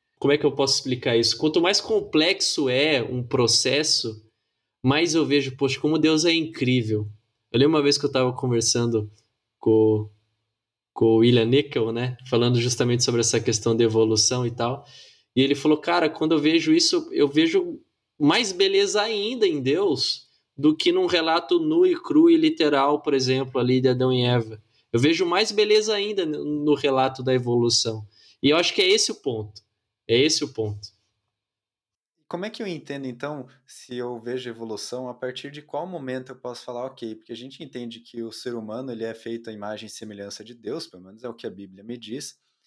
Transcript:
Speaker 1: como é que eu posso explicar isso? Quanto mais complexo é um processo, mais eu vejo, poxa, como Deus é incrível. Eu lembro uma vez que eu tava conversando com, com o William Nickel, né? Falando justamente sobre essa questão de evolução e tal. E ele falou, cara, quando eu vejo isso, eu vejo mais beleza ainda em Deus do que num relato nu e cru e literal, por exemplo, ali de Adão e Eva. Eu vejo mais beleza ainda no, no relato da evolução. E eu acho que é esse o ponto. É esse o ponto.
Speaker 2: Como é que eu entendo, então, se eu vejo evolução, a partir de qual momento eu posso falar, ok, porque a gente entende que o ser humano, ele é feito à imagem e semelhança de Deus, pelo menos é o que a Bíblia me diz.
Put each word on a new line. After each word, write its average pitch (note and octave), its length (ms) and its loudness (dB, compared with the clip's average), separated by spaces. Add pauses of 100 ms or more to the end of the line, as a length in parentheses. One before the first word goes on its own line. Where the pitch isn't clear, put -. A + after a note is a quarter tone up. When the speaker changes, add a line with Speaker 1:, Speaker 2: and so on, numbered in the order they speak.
(180)
Speaker 1:
como C#3 140 0
é D3 60 4
que D3+ 80 -4
eu C#3 100 0
posso C3+ 200 0
explicar B2 420 -2
isso? A#2 200 0
Quanto D#3 220 0
mais F#3 220 2
complexo F#3 880 0
é C3+ 340 2
um B2 180 -6
processo, B2 1040 0 (560)
mais D3+ 320 2
eu D#3+ 120 2
vejo, C3+ 320 0
poxa, C3+ 200 0
como D#3 220 0
Deus D#3 240 2
é E3+ 80 4
incrível. B2 720 0 (460)
Eu - 80 2
lembro D3+ 160 4
uma D3 80 2
vez C#3+ 140 2
que D#3 80 -4
eu C#3 60 -2
tava B2+ 200 0
conversando A#2 800 -2 (480)
com, A2 500 2 (840)
com - 120 0
o A2+ 120 6
William A#2 280 4
Nickel, B2+ 460 0
né? B2 260 -4 (120)
Falando A#2+ 300 2
justamente A#2+ 440 0
sobre A#2 180 0
essa A2+ 180 0
questão A2+ 360 0
de A#2 80 2
evolução A2 600 2
e A#2 60 -4
tal. B2 340 -6 (500)
E B2+ 60 4
ele C3+ 120 4
falou, D3+ 240 2
cara, E3+ 320 0
quando D#3+ 240 0
eu D3+ 60 4
vejo D#3 340 2
isso, E3+ 380 2
eu C#3+ 160 2
vejo E3 540 0 (360)
mais F#3+ 360 2
beleza G3 480 2
ainda A3 440 -2
em D3+ 160 0
Deus C#3+ 680 0 (280)
do D3+ 160 4
que F3 200 0
num F#3 120 2
relato E3+ 540 0
nu D#3+ 260 4
e F3+ 160 2
cru D#3 280 6
e E3 80 8
literal, D3 640 2
por D3 120 0
exemplo, C3 460 0
ali B2 220 2
de B2+ 80 2
Adão B2+ 240 2
e B2 100 0
Eva. A#2 400 -2 (280)
Eu A#2 80 0
vejo E3 260 2
mais G3+ 260 0
beleza G#3+ 420 2
ainda G3+ 320 -2
no, D3 200 -6
no D3 280 0
relato C3 480 0
da B2+ 120 0
evolução. A#2 760 0 (340)
E C#3 80 2
eu D3+ 80 4
acho F3 160 0
que G3+ 80 0
é F#3 80 2
esse A3 220 2
o - 40 -6
ponto. A2 460 -8 (460)
É A#2 100 2
esse D3+ 260 2
o C3 100 -10
ponto. G#2+ 420 -8 (1300)
Speaker 2:
Como F3+ 160 -8
é A3 40 -10
que A3+ 140 -12
eu - 20 -8
entendo, C#3+ 400 -10
então, C3 400 -10 (220)
se - 300 -16
eu B2 220 -8
vejo B2 300 -8
evolução, A2+ 600 -12
a A#2+ 40 -12
partir B2+ 380 -12
de D3 100 -20
qual D3 240 -10
momento C3 460 -10
eu B2 40 -14
posso B2 280 -14
falar, B2 220 -10
ok, A#2+ 300 -12
porque - 160 -20
a A#2 40 -12
gente C3 260 -18
entende A#2+ 380 -14
que A#2 240 -14
o A2 80 -10
ser A#2+ 240 -10
humano, A#2 360 -10
ele A2+ 120 -8
é A2+ 100 -8
feito A#2 360 -12
à A2 40 -14
imagem G#2+ 340 -12
e - 40 -18
semelhança G2+ 520 -14
de A#2 120 -20
Deus, A2+ 320 -10
pelo F2+ 160 -20
menos G#2+ 200 -20
é B2 60 -10
o A2+ 60 -12
que - 100 -18
a G2+ 60 -8
Bíblia F#2+ 320 -20
me A#2+ 140 -12
diz. A#2 420 -14 (280)